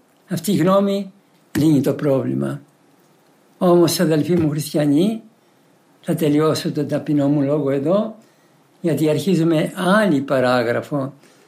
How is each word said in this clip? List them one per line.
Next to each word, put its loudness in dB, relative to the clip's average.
αυτή -4
η 2
γνώμη 0
λύνει 4
το 0
πρόβλημα. -2
Όμως, 4
αδελφοί 0
μου 0
χριστιανοί, 0
θα -4
τελειώσω 0
τον -4
ταπεινό -2
μου 2
λόγο -2
εδώ, -2
γιατί 0
αρχίζουμε 0
άλλη 0
παράγραφο -2